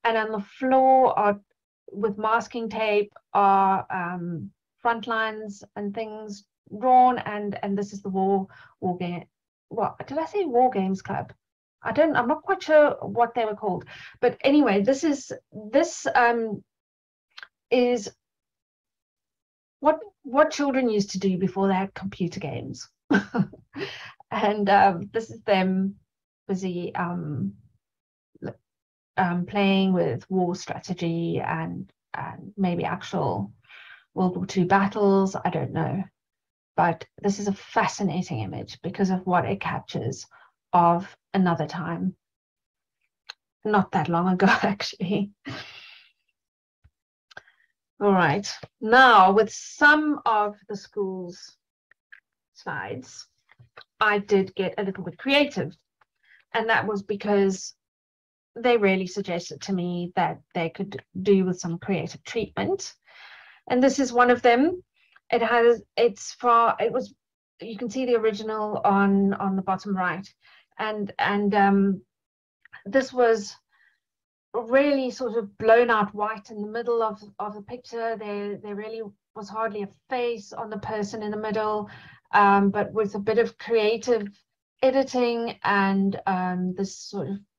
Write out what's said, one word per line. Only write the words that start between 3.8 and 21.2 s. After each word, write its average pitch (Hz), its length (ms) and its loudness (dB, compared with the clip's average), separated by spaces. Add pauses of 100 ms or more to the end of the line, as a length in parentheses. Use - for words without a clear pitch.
um, 175 600 -8 (300)
front 226 260 -2
lines 220 560 -6 (120)
and 208 180 -8
things 214 520 -12 (320)
drawn. 254 420 6
And, 208 440 -6
and 196 140 -2
this 202 160 -6
is 196 80 -12
the 202 80 -8
War, 190 380 0 (340)
War 180 160 -4
Game. 175 280 -8 (440)
What, - 360 -6
did 277 120 -8
I 320 80 -2
say 392 200 -2
War 254 240 4
Games 190 320 -2
Club? - 320 -8 (480)
I - 100 -4
don't, 294 240 2
I'm 233 120 2
not 311 160 -2
quite 381 200 -2
sure 302 380 6
what 233 320 -2
they 233 120 -2
were 214 100 -4
called. 190 300 -4 (360)
But 247 200 2
anyway, 269 400 4
this 269 220 0
is, 294 280 -2 (200)
this, 226 540 -2 (100)
um, 233 480 2 (1080)
is 247 400 0 (1700)
what, 311 200 2 (240)
what 294 280 2
children 269 380 0
used 208 220 0
to 190 80 -6
do 185 180 0